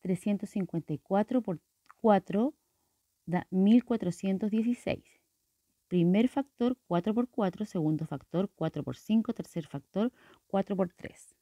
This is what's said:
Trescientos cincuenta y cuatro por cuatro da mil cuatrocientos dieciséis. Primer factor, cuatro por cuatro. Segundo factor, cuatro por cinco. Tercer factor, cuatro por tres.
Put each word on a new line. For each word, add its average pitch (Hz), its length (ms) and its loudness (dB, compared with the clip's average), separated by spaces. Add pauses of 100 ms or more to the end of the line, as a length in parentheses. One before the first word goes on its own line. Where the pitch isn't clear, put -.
Trescientos 190 500 -2
cincuenta 170 420 -4
y 143 60 -4
cuatro 208 420 0
por 180 220 -6 (400)
cuatro 214 520 2 (720)
da 170 260 -4
mil 208 360 4
cuatrocientos 196 640 -2
dieciséis. 226 520 -2 (840)
Primer 180 400 4
factor, 254 480 -2 (100)
cuatro 175 280 -2
por 247 160 0
cuatro. 208 340 -2
Segundo 156 420 -2
factor, 165 480 -4
cuatro 156 280 -4
por 127 140 -8
cinco. 220 360 0
Tercer - 340 -8
factor, 196 460 -4 (340)
cuatro 196 300 -2
por 180 160 -2
tres. - 500 -18